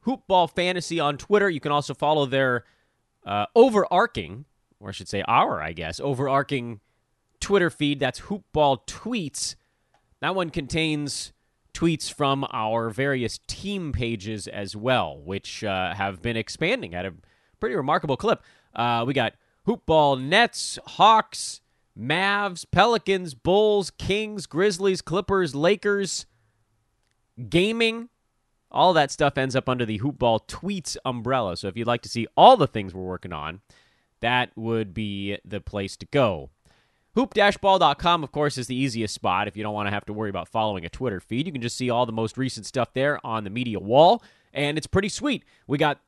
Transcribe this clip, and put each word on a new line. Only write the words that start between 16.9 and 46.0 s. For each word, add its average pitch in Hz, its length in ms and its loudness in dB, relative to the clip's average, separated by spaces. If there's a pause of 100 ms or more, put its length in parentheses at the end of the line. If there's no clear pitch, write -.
at 90 100 -4
a 95 80 -8 (460)
pretty 233 160 -4
remarkable 147 420 -2
clip. 208 280 0 (320)
Uh, 117 280 0
we 135 80 -2
got 123 200 0 (320)
Hoop - 220 -2
Ball 147 280 6
Nets, 160 720 0
Hawks, - 760 2 (360)
Mavs, 185 720 -2
Pelicans, 185 640 2
Bulls, 202 560 2
Kings, 208 560 -4
Grizzlies, 190 560 0
Clippers, 185 500 -2
Lakers, 196 760 0 (1200)
gaming. 226 600 0 (600)
All 175 220 4
that 147 180 2
stuff 143 260 0
ends 131 200 0
up 131 120 0
under 123 160 0
the 107 120 -2
Hoop 135 200 -4
Ball 117 300 2
Tweets - 580 -8
umbrella. 120 520 -2
So 101 100 -8
if 95 100 -8
you'd 117 120 -4
like 120 140 0
to - 60 -14
see 117 280 -4
all 226 200 10
the 156 120 2
things 95 260 -6
we're 92 80 -10
working 90 300 -10
on, 78 300 -8 (580)
that 123 340 0
would 113 400 -4
be 101 500 -6
the 101 160 -10
place 98 360 -8
to 90 100 -18
go. 98 440 0 (640)
Hoop 262 200 0
dash 202 240 4
ball 190 200 4
dot 151 200 4
com, 170 260 2
of - 80 -10
course, 147 240 -2
is 123 120 -8
the 127 60 -8
easiest 113 400 -2
spot 98 320 0
if 101 80 -8
you 107 80 -8
don't 107 120 -6
wanna 104 160 -4
have 101 160 -4
to 104 80 -8
worry 107 160 -4
about 87 180 -6
following 104 380 -2
a - 20 -10
Twitter 104 320 -6
feed. 123 240 -4
You 180 80 -4
can 131 80 -8
just 117 160 -6
see 127 140 -2
all 120 160 2
the 117 40 -4
most 110 280 -4
recent 123 260 -6
stuff - 300 -4
there 139 280 0
on 110 220 -6
the 95 60 -8
media 113 280 -4
wall, 147 440 6 (320)
and 147 240 -2
it's - 80 -4
pretty 196 240 0
sweet. 277 340 -4 (220)
We 139 100 0
got, 147 320 0